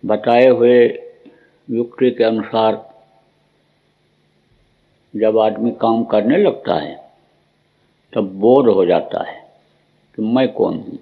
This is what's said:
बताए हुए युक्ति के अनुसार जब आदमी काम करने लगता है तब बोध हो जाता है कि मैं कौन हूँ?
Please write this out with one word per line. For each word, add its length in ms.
बताए 460
हुए 380
युक्ति 420
के 140
अनुसार 520
जब 240
आदमी 320
काम 240
करने 340
लगता 380
है 180
तब 240
बोध 320
हो 180
जाता 380
है 120
कि 60
मैं 280
कौन 240
हूँ? 260